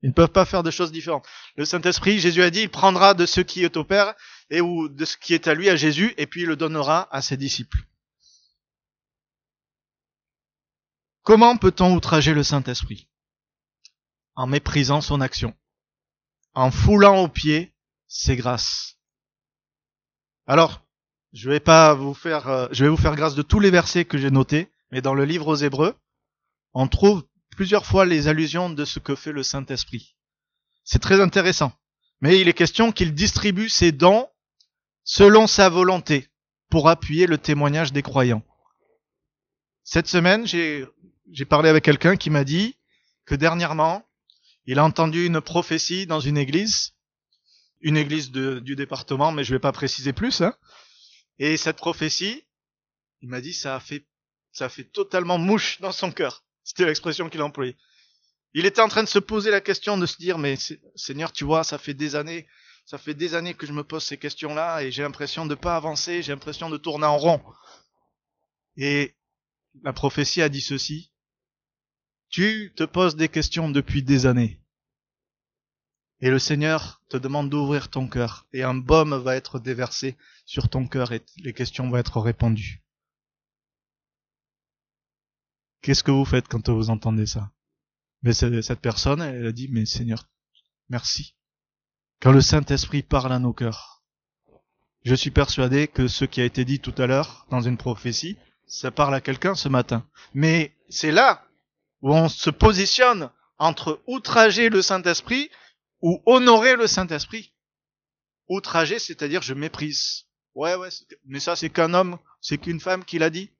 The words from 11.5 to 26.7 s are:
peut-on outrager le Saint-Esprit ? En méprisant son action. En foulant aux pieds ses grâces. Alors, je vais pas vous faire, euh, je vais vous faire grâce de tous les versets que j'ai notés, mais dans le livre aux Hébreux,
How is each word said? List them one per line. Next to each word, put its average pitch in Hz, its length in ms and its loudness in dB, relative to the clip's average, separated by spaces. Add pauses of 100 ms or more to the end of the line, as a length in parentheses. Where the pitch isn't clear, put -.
peut-on 180 360 4
outrager 156 380 2
le 147 100 2
Saint-Esprit ? 127 680 -6 (1300)
En 127 100 -4
méprisant 143 560 0
son 143 180 -2
action. 127 340 -4 (1000)
En 131 160 2
foulant 202 480 6
aux 180 100 2
pieds 151 460 -2 (340)
ses - 280 -2
grâces. - 600 -6 (1500)
Alors, 156 340 4 (520)
je 120 180 -8
vais 147 100 2
pas 160 320 10
vous 139 220 -2
faire, 151 340 -6
euh, 131 220 -2
je 123 140 2
vais 147 40 8
vous 156 80 4
faire 156 200 2
grâce 147 180 -2
de 147 80 -4
tous - 160 2
les 202 120 6
versets 175 340 2
que - 120 -6
j'ai 139 140 0
notés, 139 400 2 (200)
mais 131 120 -6
dans 135 100 0
le 139 120 2
livre 156 240 -4
aux 156 80 2
Hébreux, 147 400 0 (760)